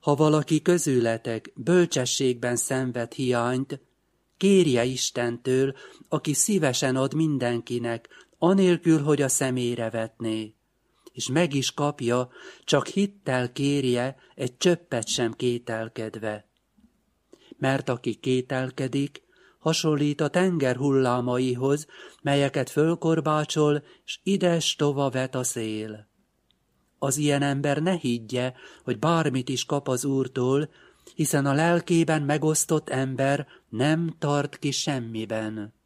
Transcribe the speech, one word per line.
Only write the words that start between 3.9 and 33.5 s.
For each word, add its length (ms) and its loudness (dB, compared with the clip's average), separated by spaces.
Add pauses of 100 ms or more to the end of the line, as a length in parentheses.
kérje 480 6
Istentől, 880 -2 (340)
aki 240 -2
szívesen 640 2
ad 180 0
mindenkinek, 920 -2 (300)
anélkül, 640 4
hogy 200 2
a 60 0
szemére 600 -2
vetné. 640 -6 (580)
És 160 -8
meg 260 0
is 180 -2
kapja, 560 -2 (360)
csak 220 2
hittel 640 -2
kérje, 640 0 (180)
egy 220 -6
csöppet 520 0
sem 240 -2
kételkedve. 1160 -6 (1080)
Mert 300 0
aki 260 -4
kételkedik, 1080 -4 (360)
hasonlít 640 0
a 80 0
tenger 480 2
hullámaihoz, 1120 0 (360)
melyeket 480 0
fölkorbácsol, 1120 0 (220)
s 180 -14
ide 380 2
s 160 -2
tova 340 0
vet 240 -4
a 80 -2
szél. 680 -6 (920)
Az 180 -2
ilyen 260 2
ember 400 0
ne 100 0
higgye, 600 -4 (320)
hogy 140 -4
bármit 500 0
is 160 -4
kap 240 -4
az 160 -2
Úrtól, 680 0 (440)
hiszen 320 0
a 60 2
lelkében 680 2
megosztott 680 0
ember 580 -2 (220)